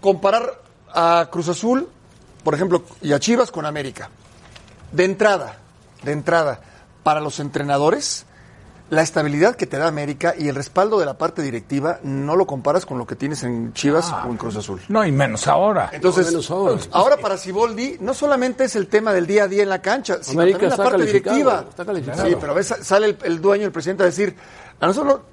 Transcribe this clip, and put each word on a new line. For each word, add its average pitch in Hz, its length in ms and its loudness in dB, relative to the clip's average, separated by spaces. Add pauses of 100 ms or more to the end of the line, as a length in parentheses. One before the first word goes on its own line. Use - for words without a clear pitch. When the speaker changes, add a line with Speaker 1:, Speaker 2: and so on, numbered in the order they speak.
Speaker 1:
comparar 196 600 0 (320)
a 170 380 4
Cruz 170 180 -4
Azul, 247 400 0 (540)
por - 120 0
ejemplo, 175 280 0 (200)
y 156 100 0
a 190 80 2
Chivas 240 320 2
con 151 140 -8
América. 147 440 -8 (800)
De 175 140 2
entrada, 190 540 0 (440)
de 143 100 -4
entrada, 151 480 0 (440)
para 151 160 2
los 151 200 -6
entrenadores, 143 880 0 (600)
la 160 140 2
estabilidad 156 540 2
que 180 100 -4
te 139 120 -6
da 160 100 0
América 147 500 -2
y 147 80 -4
el 143 80 -2
respaldo 190 460 0
de 156 60 2
la 139 120 -8
parte 156 240 -4
directiva 139 600 -4
no 139 320 -2
lo 190 100 4
comparas 147 400 -2
con 131 120 -8
lo 120 60 -6
que - 120 -10
tienes 139 260 -6
en 117 300 -6
Chivas 165 400 0
Speaker 2:
Ah. 135 120 -6
Speaker 1:
o 123 60 -6
en 117 60 -6
Cruz 110 180 -8
Azul. 101 340 -8
Speaker 2:
No, 214 160 0
y 170 60 0
menos 135 380 0
ahora. 165 440 2
Speaker 1:
Entonces, 175 340 2
Speaker 3:
No, 170 40 -2
menos 160 220 -4
ahora. 175 280 0 (120)
Speaker 1:
ahora 240 240 4
para 202 200 -4
Siboldi 220 640 -4
no 240 160 -4
solamente 262 480 0
es 247 140 -2
el 202 100 -2
tema 220 260 0
del 180 140 0
día 202 180 4
a 196 40 -2
día 202 160 2
en 196 60 -2
la 190 120 -4
cancha, 208 400 -2
sino 139 180 -2
Speaker 3:
América 185 200 4
Speaker 1:
también 196 100 2
la - 60 0
Speaker 3:
está 196 80 0
Speaker 1:
parte 202 140 4
Speaker 3:
calificado, 196 380 2
Speaker 1:
directiva. 247 320 2
Speaker 3:
está - 160 -12
calificado. 180 440 -4
Speaker 1:
Sí, 175 100 2
pero 143 140 -4
a - 20 0
veces 190 220 -2 (100)
sale 208 220 4
el, 202 160 -2
el 170 160 -2
dueño, 202 260 2
el 175 60 -6
presidente 180 320 -2
a - 20 6
decir, 180 300 0 (420)
"A - 80 0
nosotros 277 300 2
no - 60 -12 (100)